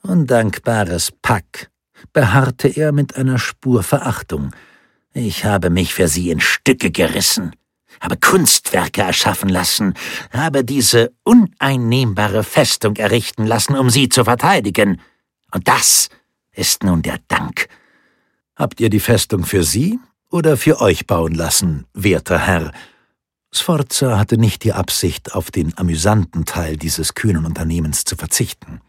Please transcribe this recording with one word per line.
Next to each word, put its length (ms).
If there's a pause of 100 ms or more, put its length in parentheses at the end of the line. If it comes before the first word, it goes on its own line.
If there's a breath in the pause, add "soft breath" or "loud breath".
„Undankbares 1200
Pack“, 500 (440 loud breath)
beharrte 540
er 240
mit 240
einer 220
Spur 440
Verachtung. 720 (580 soft breath)
„Ich 340
habe 240
mich 240
für 140
sie 220
in 100
Stücke 500
gerissen, 680 (440 soft breath)
habe 180
Kunstwerke 840
erschaffen 480
lassen, 460 (360 loud breath)
habe 320
diese 500 (120)
uneinnehmbare 1200
Festung 520
errichten 500
lassen, 300
um 120
sie 220
zu 140
verteidigen. 760 (520 soft breath)
Und 160
das 420 (420 soft breath)
ist 320
nun 160
der 180 (100)
Dank.“ 400 (840 soft breath)
„Habt 240
ihr 120
die 100
Festung 460
für 180
sie 340 (320)
oder 280
für 240
euch 240
bauen 280
lassen, 600
werter 440
Herr?“ 320 (840 loud breath)
Sforza 640
hatte 180
nicht 280
die 100
Absicht, 600
auf 160
den 280
amüsanten 680
Teil 320
dieses 380
kühnen 320
Unternehmens 580
zu 120
verzichten. 720